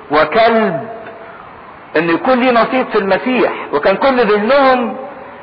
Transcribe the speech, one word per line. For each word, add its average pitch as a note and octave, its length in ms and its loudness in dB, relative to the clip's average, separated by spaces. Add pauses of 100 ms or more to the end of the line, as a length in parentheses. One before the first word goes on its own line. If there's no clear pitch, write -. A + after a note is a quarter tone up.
(100)
وكلب، F#3 800 2 (1080)
ان E3+ 140 0
يكون B3+ 300 0
ليه B3+ 120 2
نصيب A#3+ 400 0
في A3 60 0
المسيح. G3 540 0 (200)
وكان G3 240 0
كل C4+ 240 0
ذهنهم A#3 760 2 (460)